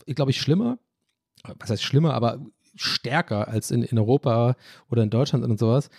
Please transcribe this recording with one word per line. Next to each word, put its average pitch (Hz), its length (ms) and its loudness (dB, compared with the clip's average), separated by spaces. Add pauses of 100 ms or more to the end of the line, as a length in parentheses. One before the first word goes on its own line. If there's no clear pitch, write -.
glaub 139 240 -2
ich, - 100 0
schlimmer, 233 400 0 (800)
was 104 100 -14
heißt 104 140 -2
schlimmer, 151 300 2
aber 117 320 -2 (300)
stärker 123 720 -4
als 110 240 -4
in, 120 120 0
in 117 140 -2
Europa 120 580 2 (340)
oder 117 140 2
in 107 60 0
Deutschland 120 340 0
und 117 140 0
sowas, 120 420 2